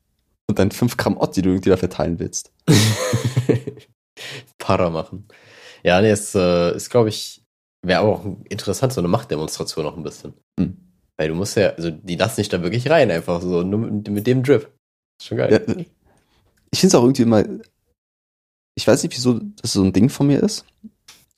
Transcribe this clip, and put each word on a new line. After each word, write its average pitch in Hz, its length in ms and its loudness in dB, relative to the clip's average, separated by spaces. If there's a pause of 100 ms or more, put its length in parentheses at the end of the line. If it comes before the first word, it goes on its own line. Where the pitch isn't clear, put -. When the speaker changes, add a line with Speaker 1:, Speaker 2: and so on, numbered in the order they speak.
(480)
Speaker 1:
Und 101 120 0
dann 98 100 4
fünf - 260 -2
Gramm 101 220 0
Ott, - 180 -2
die 98 60 -2
du 92 80 2
irgendwie 95 220 2
da 90 60 6
verteilen 85 420 -2
willst. - 320 -10 (160)
Speaker 2:
<laughs> - 1900 -2
Para 92 320 0
machen. 82 360 -10 (560)
Ja, 90 180 4
nee, 110 100 4
es, 101 240 -2
äh, 87 400 2
ist, - 160 -12
glaub 117 160 2
ich, - 360 -10 (380)
wär 90 200 0
auch 95 220 0 (240)
interessant, 110 460 -4
so 92 80 -2
eine 85 60 0
Machtdemonstration 78 760 -4
noch 73 120 -10
ein 78 60 -12
bisschen. 78 300 -14 (260)
Speaker 1:
Hm. 92 180 -2 (400)
Speaker 2:
Weil 78 120 -2
du 80 60 -4
musst 92 220 -4
ja, 95 140 4
also 85 180 -6
die 82 260 -8
lassen 95 260 -2
dich 101 80 -2
da 92 120 -2
wirklich 117 280 -2
rein, 147 200 4
einfach 85 320 -2
so, 90 220 -2
nur 98 160 -2
mit, 107 300 -6
mit 104 180 -4
dem 127 160 2
Drip. 127 280 2 (480)
Ist - 80 -20
schon 113 100 -6
geil. - 300 2
Speaker 1:
Ja, 220 80 -2 (960)
ich - 80 -4
find's 190 160 4
auch 127 80 6
irgendwie 131 200 4
immer, 113 200 4 (1300)
ich - 100 -6
weiß 113 180 4
nicht, 170 120 -4
wieso 123 240 2 (220)
das - 120 -6
so 101 100 4
ein 95 100 4
Ding 104 160 6
von 143 180 0
mir 143 160 4
ist. - 220 -2 (720)